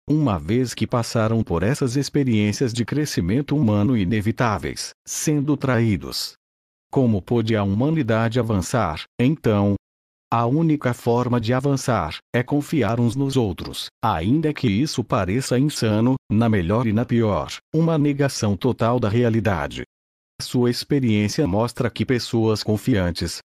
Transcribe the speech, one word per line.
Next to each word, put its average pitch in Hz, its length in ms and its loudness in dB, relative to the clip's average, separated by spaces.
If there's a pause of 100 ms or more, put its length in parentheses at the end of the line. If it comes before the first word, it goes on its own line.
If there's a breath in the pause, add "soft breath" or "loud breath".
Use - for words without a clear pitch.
uma 139 300 2
vez 117 340 -2
que - 140 -4
passaram 113 560 0
por 85 200 0
essas 131 340 0
experiências 120 720 0
de 117 140 -2
crescimento 139 720 -2
humano 107 400 2
inevitáveis, 104 960 -2 (140)
sendo 147 520 0
traídos. 110 840 -2 (520)
Como 113 300 2
pôde 113 340 0
a 104 60 2
humanidade 113 760 0
avançar, 104 640 -2 (160)
então? 107 560 2 (560)
A 117 160 2
única 147 440 2
forma 120 480 0
de 113 140 0
avançar 127 640 0 (160)
é 123 80 0
confiar 143 580 0
uns 120 160 2
nos 135 220 0
outros, - 500 -4 (160)
ainda 113 480 2
que 139 160 -2
isso 113 360 0
pareça 117 560 0
insano, 123 560 2 (160)
na 113 180 2
melhor 107 380 2
e 104 60 0
na 113 120 0
pior, 107 460 0 (200)
uma 165 240 2
negação 139 600 0
total 120 420 0
da 120 80 0
realidade. 98 760 0 (580)
Sua 123 300 0
experiência 110 760 0
mostra 110 460 -2
que - 120 -4
pessoas 110 600 0
confiantes, 95 760 -2 (120)